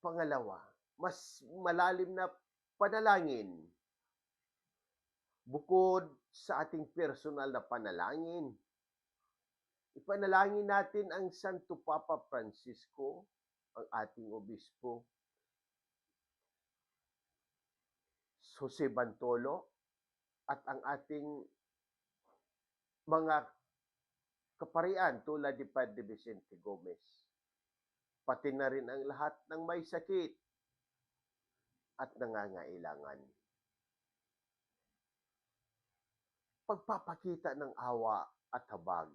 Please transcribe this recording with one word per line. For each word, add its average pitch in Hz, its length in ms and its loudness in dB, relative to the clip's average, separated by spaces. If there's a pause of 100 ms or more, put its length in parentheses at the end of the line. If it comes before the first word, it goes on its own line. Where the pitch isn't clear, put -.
Pangalawa, 147 580 0 (380)
mas - 420 -6 (220)
malalim 180 560 4
na 185 100 0 (540)
panalangin. 185 720 6 (1900)
Bukod 185 640 6 (260)
sa - 320 -2
ating 151 300 -6
personal 143 580 -2
na 123 80 0
panalangin, 120 880 -4 (1400)
ipanalangin 202 720 4
natin 202 480 2
ang 185 160 -2
Santo 180 480 -6
Papa 160 400 0 (140)
Francisco, 123 1000 -8 (480)
ang 113 80 -10 (160)
ating 110 320 -8
obispo, 113 720 -10 (3500)
Jose 139 280 -2
Bantolo, 120 840 -2 (760)
at 139 200 -4
ang 135 200 -4
ating 143 400 -6 (1800)
mga 156 360 4 (1160)
kaparian 175 680 2
tulad 143 320 -2
ni 139 80 -8
Padre 120 400 -2
Vicente 107 560 -14
Gomez, 92 400 -10 (1200)
pati 131 320 -2
na 135 160 0
rin 131 160 -4
ang 135 160 -6
lahat 143 320 -6 (160)
ng 160 160 -8
may 170 160 -4
sakit 170 480 -2 (1700)
at 131 160 -6
nangangailangan. 87 1040 -6 (3500)
Pagpapakita 170 960 -4
ng 139 160 -8
awa 113 480 -2 (320)
at 123 160 -6
habag. 85 440 -4